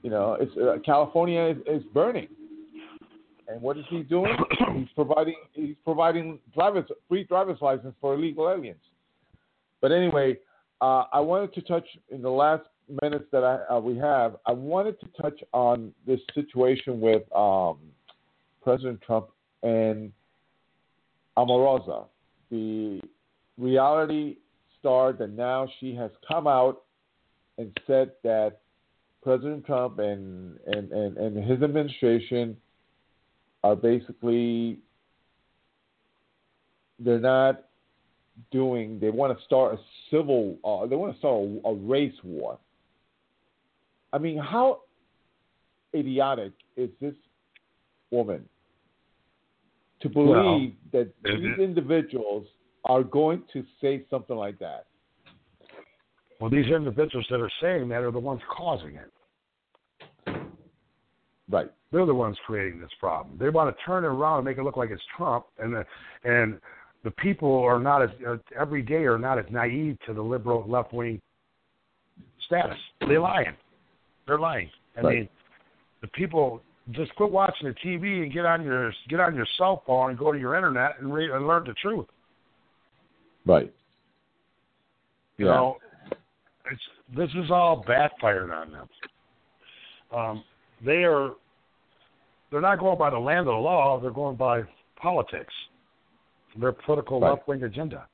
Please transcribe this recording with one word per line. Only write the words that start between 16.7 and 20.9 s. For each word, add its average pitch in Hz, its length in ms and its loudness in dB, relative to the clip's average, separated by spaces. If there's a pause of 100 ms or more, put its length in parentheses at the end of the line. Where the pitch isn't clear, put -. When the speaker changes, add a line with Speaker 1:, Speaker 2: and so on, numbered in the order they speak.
Speaker 1:
with, 110 220 4 (120)
um, 92 440 4 (840)
President 127 400 0
Trump 110 260 -2 (340)
and 110 480 0 (1300)